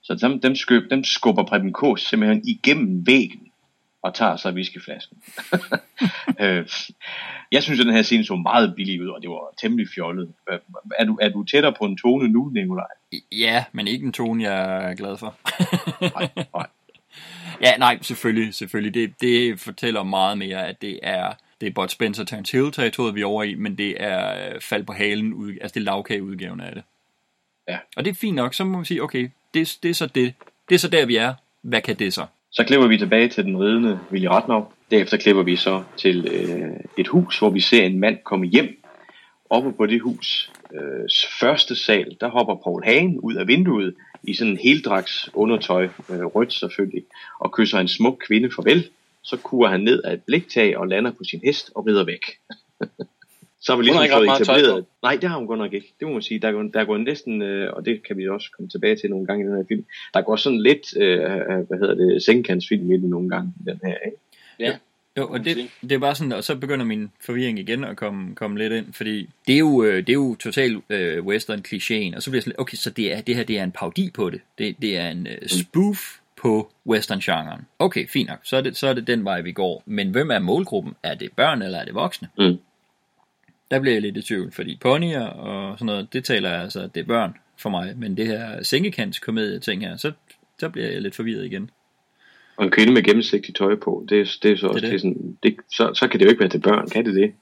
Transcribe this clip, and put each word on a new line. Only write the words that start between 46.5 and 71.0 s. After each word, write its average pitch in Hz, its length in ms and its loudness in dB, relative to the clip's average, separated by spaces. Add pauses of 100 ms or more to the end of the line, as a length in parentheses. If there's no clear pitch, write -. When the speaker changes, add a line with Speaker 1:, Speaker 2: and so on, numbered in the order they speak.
Speaker 1:
selvfølgelig, - 500 -4 (360)
og - 120 -4
kysser 107 280 2
en 92 80 2
smuk 120 400 2
kvinde 113 280 2
farvel. 147 340 4 (320)
Så - 160 -8
kurer 117 340 4
han 95 80 2
ned 113 260 4
ad 87 80 -2
et 87 100 -8
bliktag 120 540 2
og 95 100 -4
lander 107 240 0
på - 120 -16
sin - 220 -10
hest 143 300 0
og 214 120 -4
rider 202 160 4
væk. - 200 -4 (580)
<laughs> - 60 -6 (720)
Så - 140 0
har 123 60 2
vi 117 80 6
Speaker 3:
Hun 156 60 6
har 160 60 6
Speaker 1:
ligesom - 20 6
Speaker 3:
ikke 139 120 4
ret - 40 8
Speaker 1:
fået 110 60 8
Speaker 3:
meget 107 200 4
tøj 113 100 6
Speaker 1:
etableret 110 300 6
Speaker 3:
på. - 40 -20 (140)
Speaker 1:
Nej, 127 120 2
det 180 140 -2
har 165 80 -4
hun 120 100 -6
godt 113 120 -4
nok 101 140 -4
ikke. 101 260 -8
Det 151 80 -6
må 151 60 -4
man 110 80 -4
sige. 110 180 -6
Der 110 120 0
går, 104 100 -2 (120)
der 110 120 2
går 104 120 0
næsten, 117 440 -4
øh, 98 320 -4
og - 120 -8
det 113 220 -2
kan 98 100 -8
vi 95 100 -4
også 98 240 -6
komme 92 180 -14
tilbage 107 260 0
til 104 140 -4
nogle 95 160 -4
gange 101 200 -2
i - 20 -4
den 101 100 -2
her 95 100 -2
film, 110 180 -4 (280)
der 98 80 2
går 107 140 0
sådan 117 260 0
lidt, - 360 2
øh, 90 220 4 (480)
hvad 92 120 -4
hedder 98 160 2
det, - 280 4
sengekantsfilm 101 680 2
i - 20 6
det 92 160 2
nogle 90 200 -2
gange 92 300 -6
i - 100 -16
den 90 140 -8
her, 92 120 -4 (100)
ikke? - 120 -10 (420)
Speaker 3:
Ja. 120 180 -2 (400)
Speaker 2:
Jo, 139 60 -2
og 120 60 -6
Speaker 3:
Må 117 80 -8
man 113 80 -4
Speaker 2:
det, 165 80 0
Speaker 3:
sige. 120 160 -6 (120)
Speaker 2:
det 127 100 -10
er 135 80 -2
bare 139 160 0
sådan, 135 180 -4
og 104 100 -6
så 147 120 -4
begynder 135 300 -4
min 107 260 -6 (100)
forvirring 120 380 -4
igen 113 240 -6
at 107 140 -12
komme, 98 380 -8
komme 104 220 -8
lidt 110 160 -4
ind, 110 200 -8
fordi 107 360 -8 (180)
det 131 80 6
er 147 40 8
jo, 143 240 6
øh, 101 140 4
det 92 120 -2
er 120 40 6
jo 135 220 0
totalt, 117 540 -2
øh, 87 360 -2